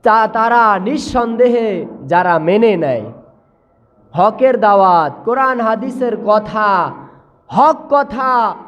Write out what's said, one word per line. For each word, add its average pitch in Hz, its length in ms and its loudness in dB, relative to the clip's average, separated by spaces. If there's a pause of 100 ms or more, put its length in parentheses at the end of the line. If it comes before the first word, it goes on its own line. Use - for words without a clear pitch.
তা, 220 300 2
তারা 226 460 2
নিঃসন্দেহে 233 1080 -2 (200)
যারা 175 320 2
মেনে 202 380 2
নেয় 135 260 -2 (1080)
হকের 220 480 2
দাওয়াত, 190 520 4 (120)
কোরআন 254 360 -2
হাদিসের 233 560 -4 (100)
কথা, 208 640 0 (580)
হক 285 280 2 (140)
কথা 254 640 -2 (140)